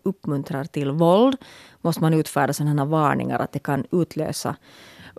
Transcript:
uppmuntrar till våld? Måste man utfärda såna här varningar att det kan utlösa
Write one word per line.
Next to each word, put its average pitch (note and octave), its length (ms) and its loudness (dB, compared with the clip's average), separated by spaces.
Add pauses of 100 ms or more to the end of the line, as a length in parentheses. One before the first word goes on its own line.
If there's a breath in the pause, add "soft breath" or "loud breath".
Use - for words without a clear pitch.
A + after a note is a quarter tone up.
uppmuntrar C#3+ 600 -4
till C#3+ 280 -4
våld? F#3 460 4 (440 loud breath)
Måste E3 200 -2
man D#3+ 120 4
utfärda C#3+ 400 0
såna D3 160 -2
här D3 160 2
varningar C#3 540 0
att - 120 -4
det D3 80 -6
kan - 320 -4
utlösa D#3 640 -2 (640 loud breath)